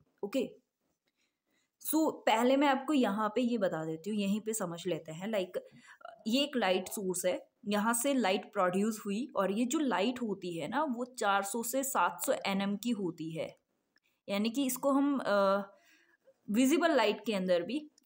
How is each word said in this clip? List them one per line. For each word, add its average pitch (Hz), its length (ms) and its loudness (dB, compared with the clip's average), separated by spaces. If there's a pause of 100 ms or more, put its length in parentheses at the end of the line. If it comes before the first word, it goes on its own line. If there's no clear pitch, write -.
(240)
ओके। 214 260 -2 (1300)
So, 311 320 2
पहले 247 440 4
मैं 285 100 4
आपको 269 260 2
यहाँ 214 360 2
पे 262 120 0
ये 240 160 2
बता 170 280 -2
देती 160 240 -6
हूँ, 214 100 -2
यहीं 202 220 0
पे 220 120 -4
समझ 170 340 -6
लेते 160 240 -4
हैं। 185 200 -8
Like, 196 260 -2 (680)
ये 262 160 2
एक 285 120 -4
लाइट 190 320 2
सोर्स 185 380 -4
है, 185 220 -2 (200)
यहाँ 208 260 2
से 277 200 2
लाइट 202 400 0
प्रोड्यूस 196 520 0
हुई 208 300 -6
और 196 160 0
ये 233 140 0
जो 294 140 -2
लाइट 233 420 0
होती 185 380 -6
है 151 80 -4
ना, 202 160 -2
वो 247 220 -4
चार 196 380 0
सौ 226 200 -4
से 262 200 -2
सात 220 420 -2
सौ 269 80 2 (120)
एनएम 196 320 -2
की 233 120 -6
होती 165 420 -4
है, 160 260 -8 (720)
यानी 208 200 0
कि 277 160 -2
इसको 269 260 0
हम, 277 280 2
अ, 196 380 2 (920)
विजिबल 277 400 4
लाइट 214 340 2
के 220 80 -2
अंदर 185 280 2
भी, 240 300 -6 (140)